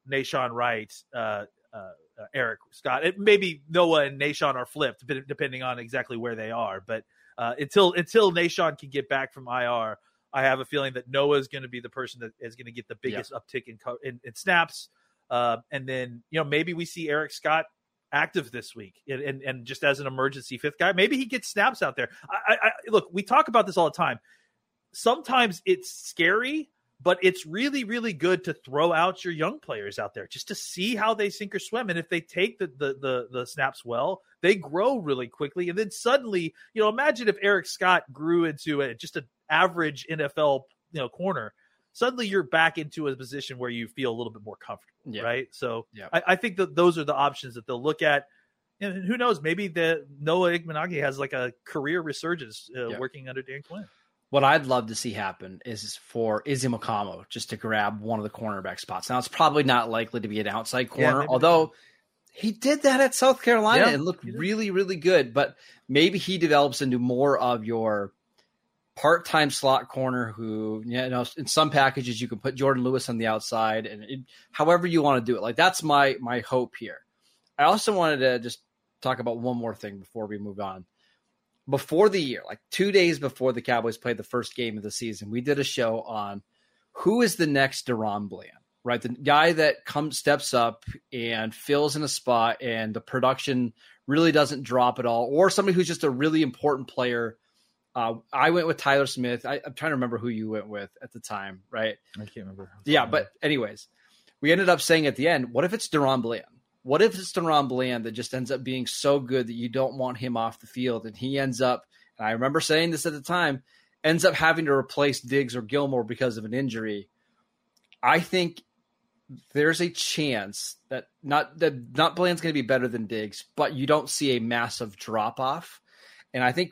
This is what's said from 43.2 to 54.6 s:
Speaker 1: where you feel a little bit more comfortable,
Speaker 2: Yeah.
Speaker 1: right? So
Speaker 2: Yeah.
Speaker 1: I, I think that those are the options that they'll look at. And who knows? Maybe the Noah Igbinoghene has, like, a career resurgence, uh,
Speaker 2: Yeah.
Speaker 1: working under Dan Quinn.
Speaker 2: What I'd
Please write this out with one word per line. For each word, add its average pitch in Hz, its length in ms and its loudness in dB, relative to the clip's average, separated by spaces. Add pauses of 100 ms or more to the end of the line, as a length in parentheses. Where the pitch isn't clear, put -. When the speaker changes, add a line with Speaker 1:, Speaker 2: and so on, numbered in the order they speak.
Speaker 1:
where 123 120 -6
you 117 180 -6
feel 123 240 -2
a 113 60 -6
little 117 160 -8
bit 104 100 -20
more 104 120 -14
comfortable, - 460 -16 (140)
Speaker 2:
Yeah. 101 80 -8
Speaker 1:
right? 120 280 -2
So 117 420 -6
Speaker 2:
Yeah. 107 180 -18
Speaker 1:
I, 170 180 0
I 185 60 6
think 180 220 -4
that 165 180 -2
those 170 220 6
are 156 60 -4
the 143 100 -2
options 135 420 -2
that 117 120 -16
they'll 123 140 -6
look 151 200 -2
at. 143 260 2 (540)
And 190 240 -6
who 220 120 0
knows? 240 260 0
Maybe 175 240 -2
the 160 380 0 (140)
Noah 170 380 2
Igbinoghene 160 460 -6
has, 135 160 -2
like, 139 140 -4
a 123 200 -4 (120)
career 156 360 -4
resurgence, 151 760 -8
uh, 123 140 -6
Speaker 2:
Yeah. 107 100 -8
Speaker 1:
working 131 300 -10
under 131 140 -10
Dan 135 180 -14
Quinn. 185 240 -16 (460)
Speaker 2:
What 139 120 8
I'd 143 220 8